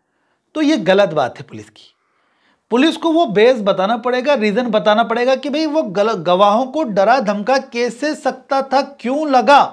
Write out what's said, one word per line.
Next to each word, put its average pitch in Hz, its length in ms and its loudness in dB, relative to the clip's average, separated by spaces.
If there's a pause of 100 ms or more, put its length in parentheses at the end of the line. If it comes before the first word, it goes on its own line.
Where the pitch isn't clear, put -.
(540)
तो 311 80 -2
ये 302 160 2
गलत 190 320 2
बात 139 280 -4
है 135 60 -20
पुलिस 107 260 -20
की। - 200 -20 (800)
पुलिस 302 260 2
को 330 160 -4
वो 330 140 2
बेस 226 340 2
बताना 196 360 -2
पड़ेगा, 247 380 -2
रीज़न 214 320 -2
बताना 214 380 2
पड़ेगा 240 320 -2
कि 269 140 -8
भाई 311 160 -2
वो 311 160 -2
गल-, 208 360 -2
गवाहों 202 480 2
को 285 160 -4
डरा 214 380 2
धमका 208 380 -2
कैसे 247 560 -6
सकता 269 480 -4
था, 262 180 0
क्यों 277 500 -6
लगा। 254 280 4 (140)